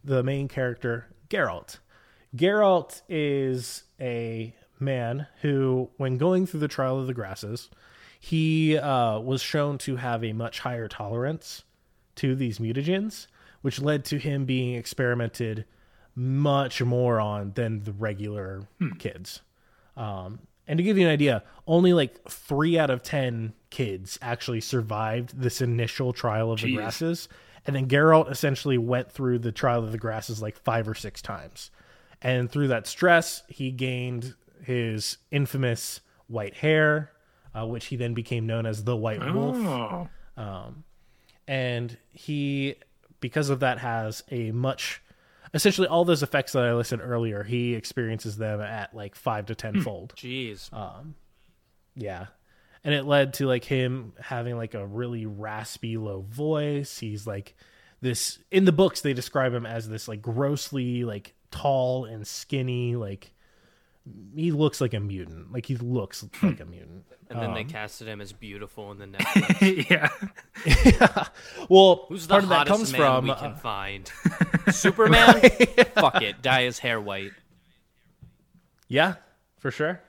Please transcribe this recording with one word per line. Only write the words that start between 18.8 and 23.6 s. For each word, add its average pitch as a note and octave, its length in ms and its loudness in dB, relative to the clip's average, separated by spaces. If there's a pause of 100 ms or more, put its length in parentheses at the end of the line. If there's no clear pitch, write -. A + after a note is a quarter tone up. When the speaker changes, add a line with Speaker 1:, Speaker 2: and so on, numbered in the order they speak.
Speaker 1:
kids. - 480 -12 (560)
Um, G#2 440 -10 (260)
and D3+ 120 -2
to F3 40 0
give G3+ 160 2
you F3+ 80 6
an D#3+ 60 6
idea, C#3+ 320 2 (220)
only, F3 260 6
like, D3+ 360 2
three D#3+ 500 0
out D3 120 4
of B2+ 120 -2
ten A#2 500 -4 (180)